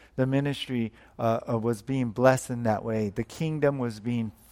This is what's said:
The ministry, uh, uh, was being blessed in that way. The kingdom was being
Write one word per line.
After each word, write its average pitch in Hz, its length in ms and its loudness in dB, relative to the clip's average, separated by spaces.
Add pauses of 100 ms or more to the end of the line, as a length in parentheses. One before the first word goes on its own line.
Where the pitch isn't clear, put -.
(160)
The 131 100 2
ministry, 131 640 0 (260)
uh, 113 220 2 (100)
uh, 120 80 2
was 113 240 -2
being 131 280 -2
blessed 127 380 4
in 120 140 -6
that 107 200 0
way. 110 280 -2
The 113 140 -4
kingdom 143 540 0
was 117 220 -4
being 113 320 -2 (200)